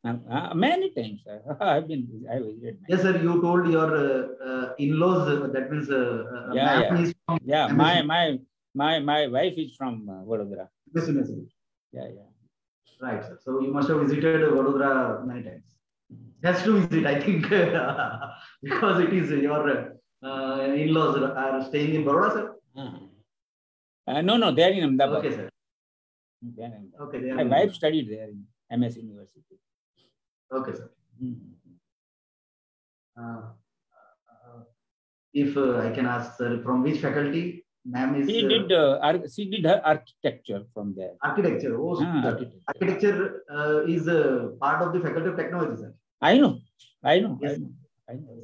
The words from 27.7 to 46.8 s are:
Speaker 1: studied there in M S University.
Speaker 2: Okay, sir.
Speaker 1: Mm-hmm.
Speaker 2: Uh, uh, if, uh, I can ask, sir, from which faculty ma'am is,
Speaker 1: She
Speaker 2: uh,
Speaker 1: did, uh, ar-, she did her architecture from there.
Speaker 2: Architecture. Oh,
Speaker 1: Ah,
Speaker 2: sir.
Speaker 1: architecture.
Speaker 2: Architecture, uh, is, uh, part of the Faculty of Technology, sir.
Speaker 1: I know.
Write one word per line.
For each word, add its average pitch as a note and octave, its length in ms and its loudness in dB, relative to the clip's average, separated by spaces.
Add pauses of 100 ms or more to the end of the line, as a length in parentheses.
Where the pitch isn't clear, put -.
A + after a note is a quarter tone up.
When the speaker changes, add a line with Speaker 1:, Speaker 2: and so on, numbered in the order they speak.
Speaker 1:
studied D#3 340 -2
there G#2+ 200 -12
in G2+ 140 -16 (280)
M A#2+ 120 0
S A#2 140 -2
University. G#2 600 -20 (920)
Speaker 2:
Okay, C3 200 -6
sir. - 180 -14 (340)
Speaker 1:
Mm-hmm. - 500 -14 (1500)
Speaker 2:
Uh, A#2 200 -14 (880)
uh, A#2+ 280 -20 (760)
if, C#3+ 240 0
uh, B2+ 220 2
I A2+ 120 -2
can B2+ 140 0
ask, A#2+ 320 -4
sir, A#2+ 260 -4
from B2+ 200 0
which D#3 160 0
faculty D3 680 -2 (200)
ma'am C3 300 -2
is, C#3 140 0
Speaker 1:
She A3 160 2
Speaker 2:
uh, - 20 2
Speaker 1:
did, G3+ 240 2
uh, D3 320 4
ar-, E3 240 2
she G3+ 240 -8
did G3 140 -2
her D#3 200 4
architecture C3+ 800 -2 (100)
from G2+ 220 -8
there. F#2 260 -10
Speaker 2:
Architecture. D3 580 0
Oh, D#3 220 -2
Speaker 1:
Ah, D#3 220 0
Speaker 2:
sir. A#2+ 60 2
Speaker 1:
architecture. - 380 -8
Speaker 2:
Architecture, F#3+ 760 0 (100)
uh, D3+ 320 2
is, E3 220 0
uh, C3+ 420 2 (100)
part D3 220 0
of E3+ 120 0
the F3 80 0
Faculty E3 280 -2
of D#3+ 80 -4
Technology, D3+ 460 -4
sir. - 100 -16 (260)
Speaker 1:
I F3 200 6
know. F3 200 4 (440)